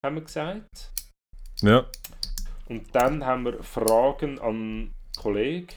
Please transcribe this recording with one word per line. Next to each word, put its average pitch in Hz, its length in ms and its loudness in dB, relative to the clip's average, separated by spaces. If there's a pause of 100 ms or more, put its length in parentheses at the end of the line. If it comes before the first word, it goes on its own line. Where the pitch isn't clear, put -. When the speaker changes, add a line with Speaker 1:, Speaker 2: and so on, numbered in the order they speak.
Speaker 1:
haben 143 120 -2
wir 160 60 -6
gesagt. 170 680 -8 (680)
Speaker 2:
Ja. 117 300 8 (800)
Speaker 1:
Und 113 260 -4
dann 135 300 4
haben 127 200 2
wir 113 180 -2
Fragen 127 760 2
an 110 540 -4 (260)
Kollegen. 127 580 0